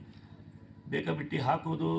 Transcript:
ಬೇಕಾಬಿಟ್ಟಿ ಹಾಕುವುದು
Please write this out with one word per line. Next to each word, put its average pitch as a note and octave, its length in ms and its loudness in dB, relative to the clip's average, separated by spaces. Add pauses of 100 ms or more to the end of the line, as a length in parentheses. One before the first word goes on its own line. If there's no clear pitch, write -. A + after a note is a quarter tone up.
(920)
ಬೇಕಾಬಿಟ್ಟಿ D3+ 440 0
ಹಾಕುವುದು D#3+ 600 4